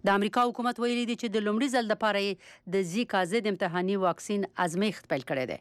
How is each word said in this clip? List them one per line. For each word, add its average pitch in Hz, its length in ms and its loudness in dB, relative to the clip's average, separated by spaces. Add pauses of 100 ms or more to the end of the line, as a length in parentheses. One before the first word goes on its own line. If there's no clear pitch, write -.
د - 100 4
امریکا 208 320 2
حکومت 240 320 -4
ویلي 240 300 0
دي 233 100 -2
چې 240 160 -4
د 214 100 0
لومړي 220 280 2
ځل 240 180 2
دپاره 208 320 2
یې 202 80 0 (420)
د 196 160 2
زیکا 202 400 0
ضد 214 220 0
امتحاني 180 500 0
واکسین 196 420 0 (200)
ازمېښت 175 480 -2
پیل 139 180 -2
کړی 131 200 0
دی. - 100 -6